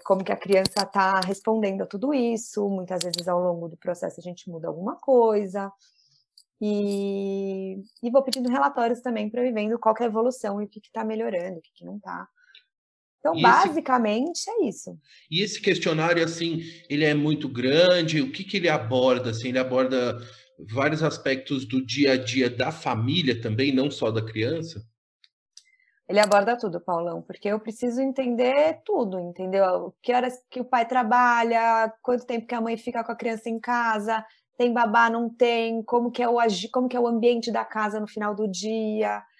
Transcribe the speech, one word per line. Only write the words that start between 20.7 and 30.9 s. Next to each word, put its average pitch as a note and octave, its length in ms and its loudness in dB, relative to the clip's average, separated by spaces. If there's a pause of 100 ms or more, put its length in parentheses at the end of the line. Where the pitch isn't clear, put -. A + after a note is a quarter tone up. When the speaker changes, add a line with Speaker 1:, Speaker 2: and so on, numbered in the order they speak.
Speaker 2:
vários D3+ 320 0
aspectos C3+ 600 -2
do B2+ 200 -2
dia C3+ 280 2
a C3 40 4
dia B2 340 0
da B2+ 220 -2
família B2+ 680 0
também, A#2+ 320 0
não C3 180 2
só A#2+ 200 -2
da G#2+ 140 -2
criança? B2+ 580 -6 (1300)
Speaker 1:
Ele F#3+ 100 0
aborda G#3 380 4
tudo, F3+ 240 -6
Paulão, E3+ 420 -4
porque - 260 -10
eu G#3+ 120 -2
preciso A#3 400 -6
entender C4 840 0
tudo, A3+ 360 -2
entendeu? F#3 840 0
Que B3 100 -2
horas B3 220 0 (160)
que B3+ 100 -8
o B3 40 -6
pai A#3+ 220 0
trabalha, A#3 1080 2 (100)